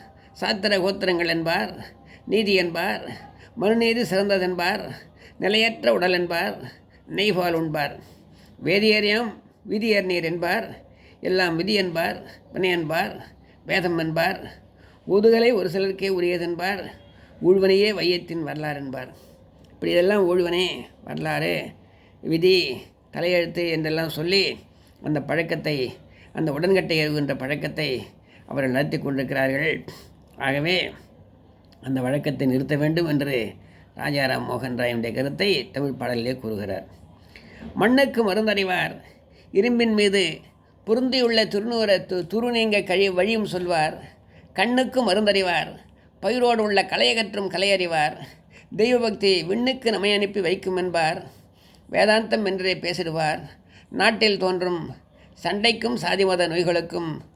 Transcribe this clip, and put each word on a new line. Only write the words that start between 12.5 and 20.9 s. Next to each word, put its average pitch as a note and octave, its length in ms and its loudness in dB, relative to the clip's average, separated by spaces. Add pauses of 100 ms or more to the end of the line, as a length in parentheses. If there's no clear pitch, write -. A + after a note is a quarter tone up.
வினை F#3 160 0
என்பார், E3+ 560 -2 (400)
வேதம் F3 320 0
என்பார், D#3+ 540 -2 (560)
ஊதுகலை A3+ 460 6
ஒரு F#3 160 0
சிலருக்கே F#3+ 400 -2
உரியதென்பார், F3 760 -2 (600)
ஊழ்வனையே G3 480 6
வையத்தின் E3+ 500 -2
வரலாறு D3 360 -6
என்பார். C3 300 -10 (640)
இப்படி E3+ 200 -4
இதெல்லாம் F3+ 380 4
ஊழ்வனே, F3+ 380 2 (360)